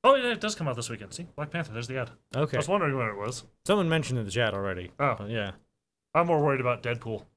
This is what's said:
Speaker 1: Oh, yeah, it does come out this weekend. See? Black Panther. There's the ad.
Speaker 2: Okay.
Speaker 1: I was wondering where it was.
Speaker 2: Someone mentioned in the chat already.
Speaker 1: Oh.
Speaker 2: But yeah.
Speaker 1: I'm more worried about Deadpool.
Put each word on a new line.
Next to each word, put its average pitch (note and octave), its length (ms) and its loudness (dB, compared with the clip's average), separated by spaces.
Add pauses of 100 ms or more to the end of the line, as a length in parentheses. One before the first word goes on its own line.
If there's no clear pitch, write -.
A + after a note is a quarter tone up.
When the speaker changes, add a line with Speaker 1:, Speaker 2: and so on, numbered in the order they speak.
Speaker 1:
Oh, C4+ 120 8
yeah, B3 160 0
it A3 100 -2
does G#3+ 140 -2
come D#3 120 -2
out B2 80 0
this A#2 140 -6
weekend. G#2 240 -10
See? E3+ 220 -10
Black D3 160 -6
Panther. D#3+ 220 -6
There's A#2 140 -6
the C3 120 -6
ad. A#2+ 100 -4 (260)
Speaker 2:
Okay. C#3 220 2
Speaker 1:
I - 20 4
was - 80 -2
wondering E3+ 280 2
where A#2 140 0
it G2+ 80 -6
was. A2 260 -4 (220)
Speaker 2:
Someone F#3+ 240 4
mentioned C3 300 2
in A2 60 -2
the G2 60 -6
chat A2 220 2
already. F#2 460 -4
Speaker 1:
Oh. C3+ 180 2
Speaker 2:
But G2+ 120 -10
yeah. G#2 220 -4 (640)
Speaker 1:
I'm E3+ 120 6
more D#3 160 4
worried C3+ 180 2
about A#2+ 200 0
Deadpool. A#2 420 -6 (140)